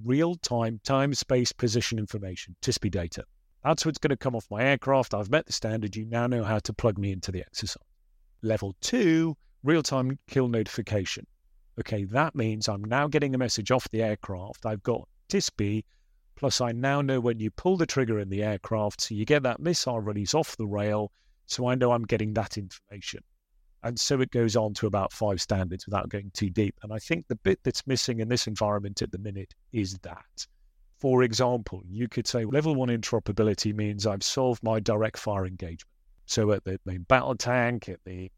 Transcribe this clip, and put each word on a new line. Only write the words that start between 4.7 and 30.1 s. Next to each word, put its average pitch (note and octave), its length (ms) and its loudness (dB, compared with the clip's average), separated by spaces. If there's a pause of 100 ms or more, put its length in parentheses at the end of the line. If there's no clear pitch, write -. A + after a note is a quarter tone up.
I've G#2 180 -2
met D#3 140 4
the - 80 -8
standard. G#2+ 420 -2
You A2 120 -6
now A#2 200 0
know A#2+ 160 0
how G#2+ 180 2
to - 120 -6
plug G#2+ 240 2
me G2+ 160 0
into F#2 200 -6
the F#2 80 -4
exercise. - 420 -10 (580)
Level G#2+ 400 -2
two, E3 560 4 (260)
real-time C3+ 640 2
kill B2+ 220 2
notification. A2 760 -2 (520)
Okay, G#2 260 -4
that C3+ 300 0
means A2 320 0
I'm G2+ 180 -4
now C3 220 0
getting C#3+ 280 2
a B2+ 40 0
message A#2 320 -2
off B2+ 200 2
the A2 120 0
aircraft. G#2 640 -4
I've G#2+ 180 -4
got - 240 -2 (220)
tispe, G#2+ 560 0 (500)
plus - 280 0
I A#2+ 100 0
now C#3 300 0
know C3+ 180 2
when A#2 200 0
you A2 100 0
pull F#3 260 2
the E3 80 2
trigger A2+ 360 0
in F#2+ 100 -6
the G2+ 120 -2
aircraft, G#2+ 600 -2
so - 120 -4
you G#2 120 -2
get D3 160 6
that B2 180 0
missile C#3+ 400 0
release G#2 320 -2
off D#3 240 0
the A2 100 -4
rail, G#2 460 0 (320)
so - 220 -4
I B2+ 80 2
know B2 180 4
I'm A#2 120 2
getting G#2+ 280 0
that G#2 240 -2
information. - 680 -12 (600)
And A#2 160 -4
so C#3 220 2
it C3 100 4
goes A#2 260 4
on G#2+ 180 2
to - 120 0
about G2+ 240 2
five G2+ 300 0
standards F#2 460 -2
without G2 240 -2
going G2+ 240 -6
too G2 160 0
deep. G2+ 320 0
And G#2 100 -10
I A2 60 -6
think E3 300 -4
the A#2 80 -2
bit F#3+ 260 2
that's - 240 -2
missing B2 340 0
in A2 80 -2
this B2 180 0
environment G#2 540 -2
at - 100 -2
the - 60 -8
minute G2 380 -10 (180)
is F#2+ 280 -2
that. - 460 -14 (520)